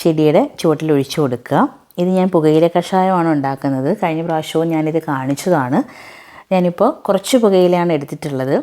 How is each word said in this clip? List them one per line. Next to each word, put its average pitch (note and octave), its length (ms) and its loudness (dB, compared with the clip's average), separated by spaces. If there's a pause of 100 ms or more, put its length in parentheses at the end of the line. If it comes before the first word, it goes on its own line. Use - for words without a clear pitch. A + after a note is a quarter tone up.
ചെടിയുടെ D#3 400 4 (180)
ചുവട്ടിൽ D#3 360 0
ഒഴിച്ചു C#3 260 -2
കൊടുക്കുക. C#3 460 -2 (340)
ഇത് F#3 160 0
ഞാൻ F#3 160 2
പുകയില D#3 320 4 (100)
കഷായമാണ് F#3 600 0
ഉണ്ടാക്കുന്നത്. C3+ 560 -2 (100)
കഴിഞ്ഞ E3 260 -2
പ്രാവശ്യവും D#3+ 460 -2
ഞാനിത് D#3 260 -2 (120)
കാണിച്ചതാണ്. C#3 680 -2 (720)
ഞാനിപ്പോൾ F3+ 360 2 (180)
കുറച്ച് G3 360 0
പുകയിലയാണ് F3+ 540 2
എടുത്തിട്ടുള്ളത്. C#3+ 680 -4